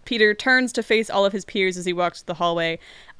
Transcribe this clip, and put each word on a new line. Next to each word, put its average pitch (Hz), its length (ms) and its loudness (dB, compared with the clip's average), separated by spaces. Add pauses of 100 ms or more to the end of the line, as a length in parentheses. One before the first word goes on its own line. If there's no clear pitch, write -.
Peter 214 300 4
turns 254 380 2
to 233 100 -4
face 220 280 0
all 196 160 2
of 196 60 0
his 196 120 -6
peers 190 320 -2
as 180 80 -10
he 180 80 -2
walks 175 300 -2
the 175 120 -8
hallway, 165 440 -2 (420)